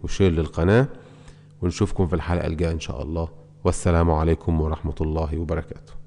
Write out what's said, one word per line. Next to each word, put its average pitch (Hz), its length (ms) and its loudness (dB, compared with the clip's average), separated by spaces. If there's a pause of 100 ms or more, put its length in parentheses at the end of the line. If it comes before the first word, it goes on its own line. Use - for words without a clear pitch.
وشير - 280 2
للقناة، 85 560 4 (720)
ونشوفكم 90 460 0
في 90 80 0
الحلقة 80 320 -2
الجاية 82 240 -2
ان 80 80 -4
شاء - 240 -8
الله. 80 260 -4 (340)
والسلام 85 480 2
عليكم 80 500 2
ورحمة 78 400 -4
الله 78 360 -2
وبركاته. 80 560 -6 (140)